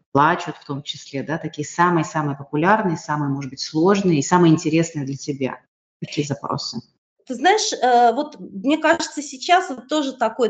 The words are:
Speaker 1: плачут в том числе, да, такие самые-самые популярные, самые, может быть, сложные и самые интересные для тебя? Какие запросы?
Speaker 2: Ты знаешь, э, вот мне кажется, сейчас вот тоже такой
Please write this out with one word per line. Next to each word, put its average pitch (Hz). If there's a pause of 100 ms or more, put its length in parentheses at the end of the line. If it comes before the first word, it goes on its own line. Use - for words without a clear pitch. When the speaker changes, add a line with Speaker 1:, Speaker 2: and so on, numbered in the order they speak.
(140)
Speaker 1:
плачут 156
в -
том 139
числе, -
да, 151
такие 151
самые-самые 156
популярные, 170
самые, 151
может 139
быть, -
сложные 180
и 135
самые 175
интересные 160
для 139
тебя? 135 (400)
Какие 151
запросы? - (480)
Speaker 2:
Ты 254
знаешь, 370
э, 240
вот 294
мне 196
кажется, 311
сейчас 349
вот 254
тоже 285
такой 233